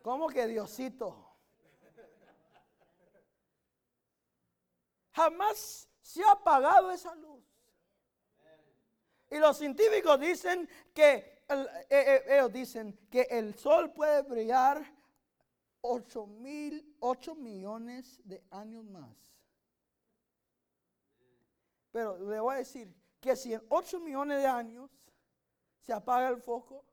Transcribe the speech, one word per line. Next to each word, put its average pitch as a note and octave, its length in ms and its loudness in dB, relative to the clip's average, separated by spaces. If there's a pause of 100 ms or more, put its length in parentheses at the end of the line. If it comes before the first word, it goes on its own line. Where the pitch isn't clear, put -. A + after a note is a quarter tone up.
¿Cómo D4+ 280 -4
que B3+ 180 -2
Diosito? A3+ 880 -10 (3750)
Jamás E4+ 760 -2 (100)
se - 240 -10
ha G#4+ 80 8
apagado F#4 600 6
esa F4 240 -10
luz. D4+ 280 -20 (1900)
Y D4 80 -6
los D4+ 200 6
científicos D#4 600 4
dicen F4 520 -2 (240)
que D4 560 4
el, C#4 180 -2
eh, - 220 -14
eh, C4+ 380 4
ellos C4 260 4
dicen A3 560 -12
que B3 140 0
el A3+ 320 -4
sol E4 360 2
puede D4+ 300 0
brillar C4 720 0 (920)
ocho A#3+ 380 -6
mil, D4 720 -12
ocho B3+ 360 -4
millones A3+ 880 -14
de F#3+ 280 -18
años A3 340 -16
más. D#3+ 300 -20 (2750)
Pero G#3+ 260 -6
le G3+ 220 -8
voy B3 160 -2
a - 20 -6
decir B3 360 -14 (260)
que C4 160 0
si B3+ 180 -10
en A3 160 -10
ocho F4+ 300 -2
millones C#4+ 400 -4
de C#4 80 0
años A#3+ 440 -6 (880)
se - 140 -8
apaga B3 360 0
el B3 120 -4
foco B3 520 -10